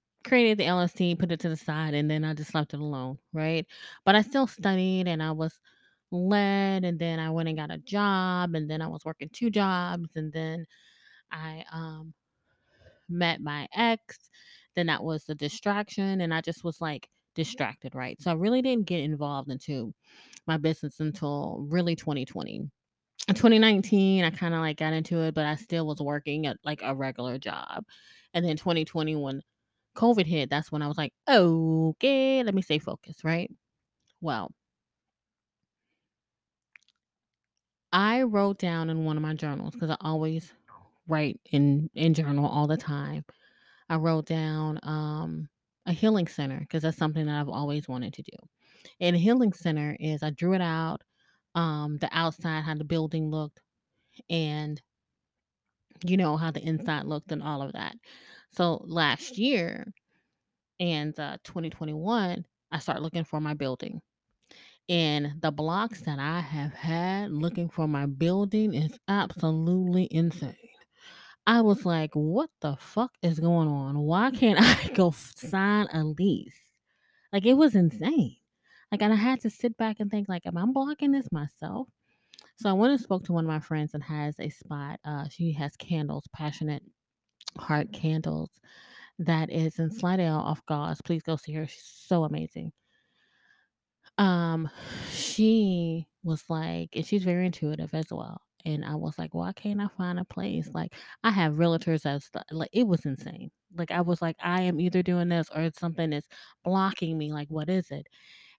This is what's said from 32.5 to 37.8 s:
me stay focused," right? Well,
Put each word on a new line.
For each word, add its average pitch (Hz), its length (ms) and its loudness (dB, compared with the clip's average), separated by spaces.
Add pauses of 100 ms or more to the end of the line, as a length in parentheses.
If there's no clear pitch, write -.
me 185 80 2
stay 151 180 0
focused," - 420 -12
right? 165 280 -2 (680)
Well, 120 320 -4 (3500)